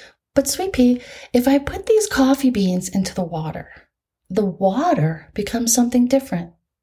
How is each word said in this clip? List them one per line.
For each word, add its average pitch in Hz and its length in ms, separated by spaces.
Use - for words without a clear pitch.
But 269 140
Sweet 381 260
Pea, 247 280
if 240 160
I 277 120
put 285 260
these 427 220
coffee 269 420
beans 185 400
into 190 240
the 185 100
water, 160 460
the 202 160
water 196 920
becomes 226 380
something 247 340
different, 247 460